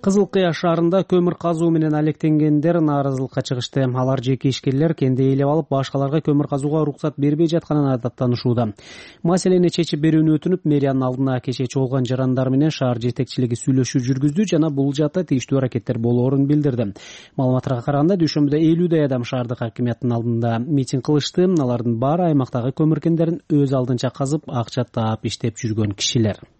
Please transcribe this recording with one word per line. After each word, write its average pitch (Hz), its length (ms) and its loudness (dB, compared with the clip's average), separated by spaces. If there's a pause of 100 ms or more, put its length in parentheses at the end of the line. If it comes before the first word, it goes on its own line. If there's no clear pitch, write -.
Кызыл 196 240 2
Кыя 185 240 0
шаарында 170 480 2
көмүр 175 320 2
казуу 170 400 -2
менен 156 240 0
алектенгендер 151 800 2
нааразылыкка 139 640 0
чыгышты. 131 480 -2
Алар 127 320 0
жеке 131 280 0
ишкерлер 143 440 0
кенди 131 380 0
ээлеп 139 180 0
алып, 156 220 0
башкаларга 139 500 -2
көмүр 143 240 2
казууга 143 380 -2
уруксат 147 340 -4
бербей 147 320 2
жатканын 151 460 0
азаптанышууда. 120 800 -2 (480)
Маселени 180 500 2
чечип 160 300 -2
берүүнү 156 340 4
өтүнүп, 180 260 0
мэриянын 135 440 2
алдына 127 340 0
кече 131 240 -4
чогулган 131 400 0
жарандар 127 460 0
менен 143 180 2
шаар 123 320 -2
жетекчилиги 120 560 -2
сүйлөшүү 131 480 0
жүргүздү 143 400 0
жана 160 240 2
бул 139 240 -2
жаатта 151 320 0
тийиштүү 135 320 -2
аракеттер 127 400 -2
болоорун 123 480 2
билдирди. 135 480 0 (420)
Маалыматтарга 127 460 0
караганда, 147 320 2
дүйшөмбүдө 151 480 2
элүүдөй 165 460 2
адам 127 180 -2
шаардык 123 400 -4
акимияттын 120 480 -2
алдында 117 460 0
митинг 131 420 -2
кылышты. 151 480 0
Алардын 120 480 0
баары 160 320 0
аймактагы 131 480 0
көмүр 156 240 2
кендерин 165 480 0
өз 143 240 2
алдынча 127 400 -2
казып, 143 320 -4
акча 123 400 -4
таап 110 400 -4
иштеп 113 320 -6
жүргөн 107 400 -2
кишилер. - 480 -2 (140)